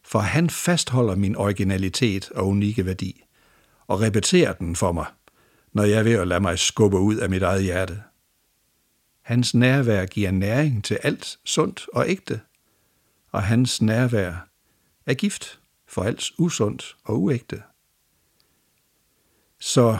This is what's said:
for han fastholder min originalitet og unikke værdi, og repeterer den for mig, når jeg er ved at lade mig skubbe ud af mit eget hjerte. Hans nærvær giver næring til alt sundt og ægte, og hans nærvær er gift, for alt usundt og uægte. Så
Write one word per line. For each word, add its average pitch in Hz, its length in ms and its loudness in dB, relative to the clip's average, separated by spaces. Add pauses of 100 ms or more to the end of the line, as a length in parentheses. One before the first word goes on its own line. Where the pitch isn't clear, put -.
for - 160 -2
han 110 320 2
fastholder 123 640 0
min 98 200 0
originalitet 98 920 -2
og 98 180 -2
unikke 101 380 0
værdi, 92 380 -8 (640)
og 98 140 0
repeterer 110 520 2
den 85 240 -6
for 90 160 0
mig, 85 140 -4 (680)
når 104 120 2
jeg 104 140 4
er 110 40 2
ved 113 100 4
at 92 160 2
lade 87 120 2
mig 90 180 0
skubbe 98 400 2
ud 104 180 2
af 101 140 -2
mit 95 120 0
eget 95 200 2
hjerte. 92 400 -4 (1200)
Hans 120 320 0
nærvær 120 520 4
giver 98 240 -2
næring 107 540 0
til - 180 -4
alt - 420 -6
sundt - 480 -2
og 127 160 0
ægte, - 320 -6 (920)
og 104 100 -2
hans 117 400 2
nærvær 110 680 0 (580)
er 131 80 0
gift, - 460 -6 (340)
for 95 80 -4
alt 120 360 -4
usundt 123 680 -2
og 135 180 -2
uægte. 139 400 -2 (2000)
Så 117 420 2